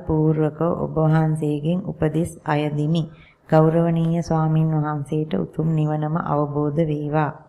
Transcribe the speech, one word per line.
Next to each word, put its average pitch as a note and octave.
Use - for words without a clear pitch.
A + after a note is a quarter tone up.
පූර්වක D#3
ඔබ D3
වහන්සේගෙන් D#3
උපදෙස් D#3
අයදිමි. D3+
ගෞරවනීය E3
ස්වාමින් D#3+
වහන්සේට D3+
උතුම් -
නිවනම D3+
අවබෝධ D3
වේවා. D3+